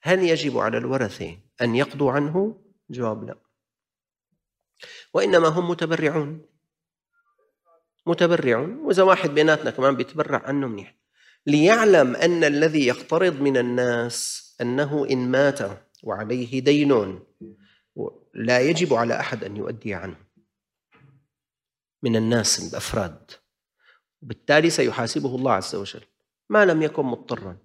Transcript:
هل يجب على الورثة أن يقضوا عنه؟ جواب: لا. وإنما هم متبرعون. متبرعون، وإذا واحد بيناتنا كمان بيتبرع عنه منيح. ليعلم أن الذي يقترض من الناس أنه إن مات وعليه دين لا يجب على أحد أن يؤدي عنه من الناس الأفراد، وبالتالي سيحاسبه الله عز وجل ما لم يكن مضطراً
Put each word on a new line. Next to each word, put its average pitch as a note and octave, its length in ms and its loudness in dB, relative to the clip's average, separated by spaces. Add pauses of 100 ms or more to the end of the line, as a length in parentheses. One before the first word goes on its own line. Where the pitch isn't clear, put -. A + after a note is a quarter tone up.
هل F#3 220 2
يجب D3 340 0
على A2 200 -2
الورثة A#2 600 -4 (240)
أن A#2 140 0
يقضوا C#3+ 360 0
عنه؟ D#3+ 500 -2 (280)
جواب: A2 340 -6
لا. - 120 -14 (1800)
وإنما F3+ 340 4
هم E3+ 220 0
متبرعون. D#3+ 720 -2 (1600)
متبرعون، E3 720 2
وإذا C4+ 260 2
واحد F3+ 260 4
بيناتنا D3+ 420 2
كمان C3+ 240 0
بيتبرع D3 500 -4
عنه C#3 220 -2
منيح. G2+ 280 -12 (520)
ليعلم D#3+ 680 6
أن E3 280 2
الذي D3 440 2
يقترض D#3+ 540 0
من C#3 160 2
الناس B2 880 -2 (140)
أنه C#3 480 -2
إن B2+ 220 -2
مات C3+ 280 2 (440)
وعليه A2+ 560 -6
دين C3 600 2 (1120)
لا A#2+ 260 2
يجب D#3+ 340 2
على A#2 260 0
أحد A2 240 -6
أن G2 140 -12
يؤدي G#2+ 360 -8
عنه F#2 220 -10 (1900)
من A#2 120 0
الناس A2+ 540 0
الأفراد، - 600 -8 (920)
وبالتالي D3+ 480 2
سيحاسبه B2+ 680 -2
الله C3 160 -2
عز F#2+ 240 -2
وجل - 280 -12 (460)
ما G#3 160 6
لم D#3+ 160 2
يكن D3+ 240 -2
مضطراً A2+ 600 -8